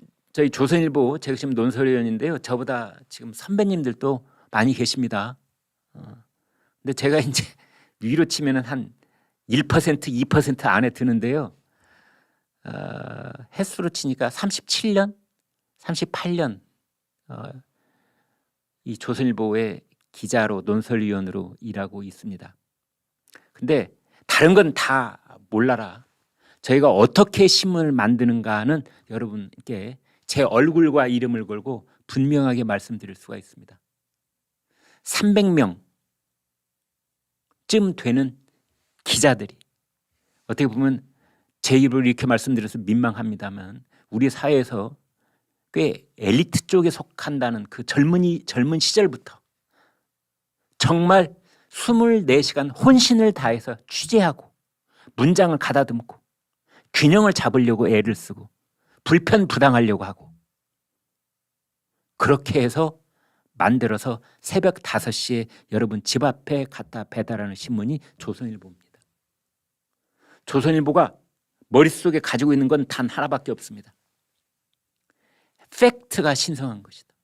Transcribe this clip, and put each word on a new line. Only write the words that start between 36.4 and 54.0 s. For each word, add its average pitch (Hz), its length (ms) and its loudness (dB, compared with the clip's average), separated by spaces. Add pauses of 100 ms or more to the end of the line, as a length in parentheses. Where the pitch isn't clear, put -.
명쯤 202 300 2
되는 127 420 -2 (640)
기자들이, 113 540 0 (880)
어떻게 135 220 0
보면 131 360 0 (560)
제 - 160 4
입으로 131 300 4
이렇게 123 200 0
말씀드려서 117 520 -2
민망합니다만 107 1040 -4 (280)
우리 127 200 0
사회에서 127 680 -2 (760)
꽤 - 340 -2 (120)
엘리트 120 480 0
쪽에 175 240 4
속한다는 123 760 -6
그 - 200 -16
젊은이, 175 600 2
젊은 147 340 -2
시절부터 - 600 0 (1400)
정말 175 560 4 (360)
스물네 220 720 2
시간 143 280 -4
혼신을 233 600 6
다해서 117 440 -4 (120)
취재하고 175 640 0 (640)